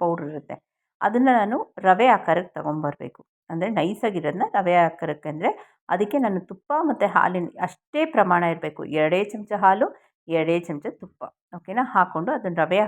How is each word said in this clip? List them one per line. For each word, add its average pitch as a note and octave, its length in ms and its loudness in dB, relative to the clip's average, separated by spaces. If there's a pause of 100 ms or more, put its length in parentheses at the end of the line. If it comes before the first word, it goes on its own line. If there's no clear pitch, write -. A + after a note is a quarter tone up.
ಪೌಡರ್ E3+ 320 -2
ಇರುತ್ತೆ. C#3 240 -12 (440)
ಅದನ್ನ B3 280 2 (120)
ನಾನು G#3+ 180 -2 (200)
ರವೆ F#3+ 380 6
ಆಕಾರಕ್ಕೆ F3 440 0
ತಗೊಂಡ್ಬರ್ಬೇಕು. D3+ 600 -6 (300)
ಅಂದ್ರೆ F3 200 -4
ನೈಸಾಗಿರೋದನ್ನ F#3 720 -2 (140)
ರವೆ F#3 180 2 (140)
ಆಕಾರಕ್ಕೆ, D#3+ 400 -8
ಅಂದ್ರೆ E3 240 -2 (360)
ಅದಕ್ಕೆ G#3 300 0
ನಾನು G3+ 220 0 (100)
ತುಪ್ಪ G3 220 -10 (180)
ಮತ್ತೆ G#3 160 0
ಹಾಲಿನ F3+ 420 2 (120)
ಅಷ್ಟೇ - 420 -4 (140)
ಪ್ರಮಾಣ F3+ 260 4 (120)
ಇರ್ಬೇಕು. E3 300 -8
ಎರಡೇ D#3 400 2
ಚಮಚ G#3 280 -12 (120)
ಹಾಲು, G3+ 240 4 (400)
ಎರಡೇ E3 380 0
ಚಮಚ D3 200 -8 (140)
ತುಪ್ಪ, - 220 -20 (340)
ಓಕೆನಾ? G3+ 260 -4 (120)
ಹಾಕೊಂಡು F#3 380 0
ಅದನ್ನ F#3+ 300 -6
ರವೆ F3 260 2